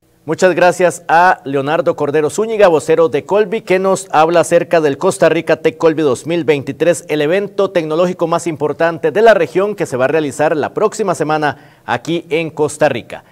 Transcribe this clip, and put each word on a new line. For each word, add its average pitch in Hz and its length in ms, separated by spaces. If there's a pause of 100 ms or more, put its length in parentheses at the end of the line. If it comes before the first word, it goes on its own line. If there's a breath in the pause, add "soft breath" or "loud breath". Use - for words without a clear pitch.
(260)
Muchas 170 280
gracias 175 540
a 170 360
Leonardo 143 520
Cordero 147 340
Zúñiga, 214 380
vocero 165 420
de 143 160
Colby, 208 360
que 190 180
nos 190 320
habla 165 300
acerca 170 380
del 147 180
Costa 185 320
Rica 160 320
Tech 160 160
Colby 160 260
dos 131 240
mil 170 160
veintitrés, 147 680
el 151 120
evento 196 500
tecnológico 170 560
más 165 180
importante 156 680
de 185 100
la 226 120
región 190 420
que 165 120
se 131 100
va 123 80
a 131 40
realizar 151 460
la 123 180
próxima 202 420
semana 151 720
aquí 147 440
en 160 220
Costa 147 360
Rica. 107 440